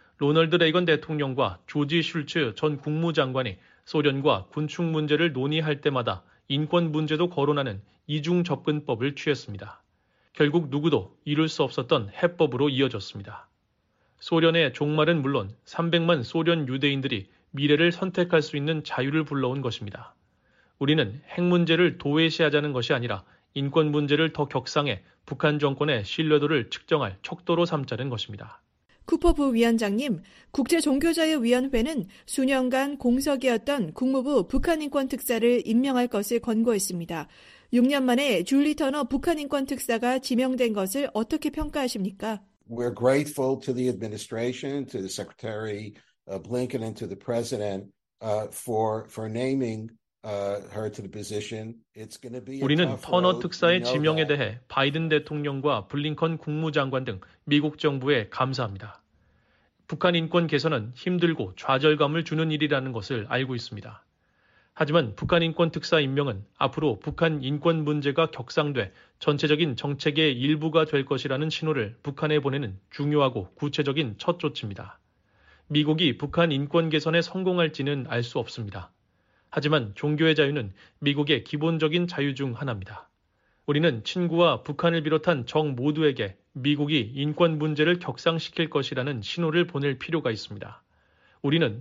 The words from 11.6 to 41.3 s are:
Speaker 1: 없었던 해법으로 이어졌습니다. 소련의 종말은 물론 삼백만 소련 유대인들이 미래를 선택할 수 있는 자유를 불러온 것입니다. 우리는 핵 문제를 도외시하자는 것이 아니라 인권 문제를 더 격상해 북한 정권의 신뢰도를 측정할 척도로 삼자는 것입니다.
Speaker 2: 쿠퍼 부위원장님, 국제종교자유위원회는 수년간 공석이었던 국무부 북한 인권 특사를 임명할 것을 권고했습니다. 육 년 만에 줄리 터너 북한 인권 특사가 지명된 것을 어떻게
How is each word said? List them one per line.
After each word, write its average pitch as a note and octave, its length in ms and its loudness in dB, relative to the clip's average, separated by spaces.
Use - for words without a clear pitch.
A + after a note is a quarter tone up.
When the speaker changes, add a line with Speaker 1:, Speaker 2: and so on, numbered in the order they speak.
Speaker 1:
없었던 B2+ 460 0
해법으로 D3 480 2
이어졌습니다. A2+ 800 -4
소련의 E3 540 4
종말은 D3+ 480 2
물론 C3 300 -2
삼백만 E3 560 2
소련 E3 460 0
유대인들이 C3+ 600 0
미래를 D3 420 4
선택할 F3 480 0
수 D3+ 160 -2
있는 D3+ 260 -2
자유를 C#3+ 420 -2
불러온 C3+ 360 -2
것입니다. A2+ 540 -8
우리는 C#3 480 2
핵 - 160 -6
문제를 F3 560 4
도외시하자는 D3+ 720 2
것이 B2+ 220 0
아니라 A#2 300 -4
인권 C#3 360 2
문제를 D3 420 2
더 D3 160 -2
격상해 C#3 540 -2
북한 D3 320 0
정권의 C#3 480 0
신뢰도를 D3 640 2
측정할 B2 500 -2
척도로 E3+ 460 0
삼자는 C#3 420 -4
것입니다. A2 540 -10
Speaker 2:
쿠퍼 E4 300 4
부위원장님, A#3 880 0
국제종교자유위원회는 C#4 1500 2
수년간 C4+ 720 0
공석이었던 B3+ 960 0
국무부 C4 560 0
북한 D#4 320 2
인권 C#4 280 -2
특사를 A#3+ 580 2
임명할 B3 400 2
것을 A3+ 340 -2
권고했습니다. G3 880 -2
육 A#3+ 100 6
년 C4+ 200 2
만에 B3 400 2
줄리 D4 300 4
터너 D4 300 0
북한 D#4 340 0
인권 C#4+ 280 -2
특사가 B3 520 -2
지명된 B3+ 540 0
것을 G#3 400 -2
어떻게 D4 380 -2